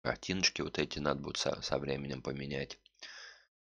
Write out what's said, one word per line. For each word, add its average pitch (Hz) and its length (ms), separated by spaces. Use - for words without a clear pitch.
Картиночки - 600
вот - 180
эти 76 180
надо 73 220
будет 71 160
со, - 260
со 67 160
временем 69 440
поменять. 69 580